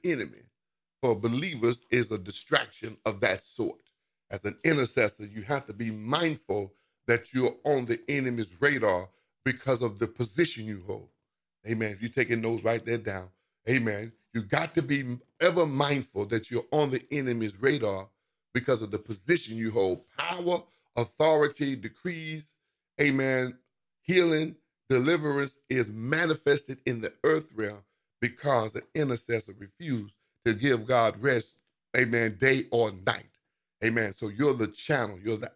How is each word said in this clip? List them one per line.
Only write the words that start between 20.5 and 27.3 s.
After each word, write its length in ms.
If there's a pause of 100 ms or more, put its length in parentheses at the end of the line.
authority, 800
decrees, 800 (460)
amen, 580 (420)
healing, 560 (320)
deliverance 680 (100)
is 220
manifested 960
in 140
the 120 (120)
earth 300